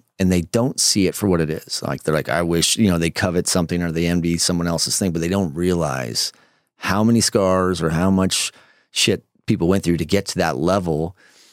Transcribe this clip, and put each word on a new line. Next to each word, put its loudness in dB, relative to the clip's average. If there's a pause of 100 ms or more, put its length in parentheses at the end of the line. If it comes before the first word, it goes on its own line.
(200)
and 4
they 2
don't -2
see 2
it -6
for -2
what 2
it -2
is. -8
Like, -6
they're 0
like, -2
"I 0
wish," 0
you 2
know, 2
they 0
covet -2
something 0
or -2
they -2
envy 0
someone -2
else's -2
thing, -2
but -2
they -2
don't -2
realize -2 (440)
how -2
many 4
scars 2
or 2
how 2
much 0 (400)
shit 0 (220)
people 0
went 2
through 0
to -2
get 0
to -6
that 0
level. 0 (360)